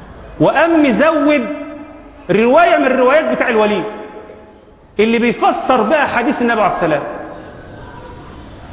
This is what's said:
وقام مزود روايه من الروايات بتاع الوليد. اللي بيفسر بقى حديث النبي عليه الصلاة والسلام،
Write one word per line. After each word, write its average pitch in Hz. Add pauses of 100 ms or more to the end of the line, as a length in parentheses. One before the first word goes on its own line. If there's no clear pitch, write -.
(400)
وقام 311
مزود 285 (840)
روايه 285
من 294
الروايات 254 (100)
بتاع 254
الوليد. 208 (1160)
اللي 233
بيفسر 247
بقى 262
حديث 247
النبي 233
عليه 185
الصلاة 170
والسلام، 147 (1700)